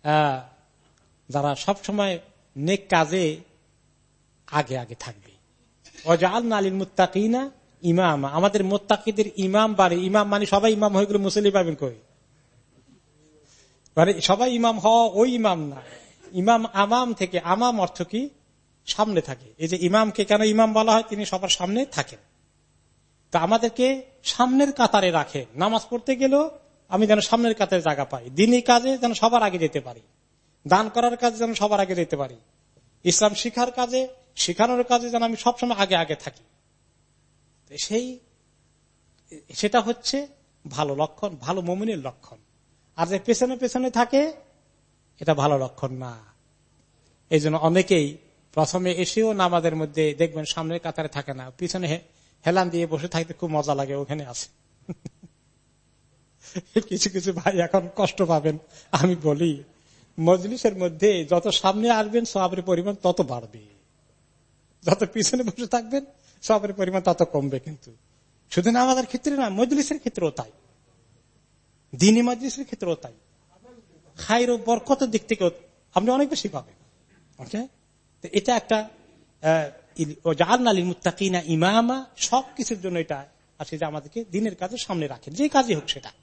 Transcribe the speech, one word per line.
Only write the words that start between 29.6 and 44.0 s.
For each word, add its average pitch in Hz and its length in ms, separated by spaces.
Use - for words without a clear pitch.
পারি, 120 220
দান 208 220
করার 240 280
কাজে 233 200
যেন 233 160
সবার 208 260
আগে 185 160
যেতে 165 220
পারি, 127 180
ইসলাম 208 300
শিখার 240 380
কাজে, 254 360
শিখানোর 240 480
কাজে 240 260
যেন 233 140
আমি 226 120
সবসময় 240 420
আগে 190 180
আগে 160 200
থাকি। - 280
তো - 100
সেই, 247 420
সেটা 214 280
হচ্ছে 254 460
ভালো 139 260
লক্ষণ, 156 460
ভালো 175 200
মুমিনের 190 360
লক্ষণ। 127 400
আর 170 120
যে 196 120
পেছনে 247 380
পেছনে 254 340
থাকে, 269 420